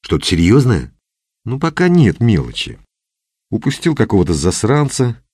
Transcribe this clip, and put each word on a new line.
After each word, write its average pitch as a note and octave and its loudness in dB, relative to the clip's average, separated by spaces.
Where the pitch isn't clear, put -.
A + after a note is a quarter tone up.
"Что-то D#2 -4
серьёзное?" F2+ 2
"Ну, B2+ -8
пока E3 -2
нет D#3 4
мелочи. A#2 -2
Упустил D3 -2
какого-то F2+ 2
засранца A#2+ -2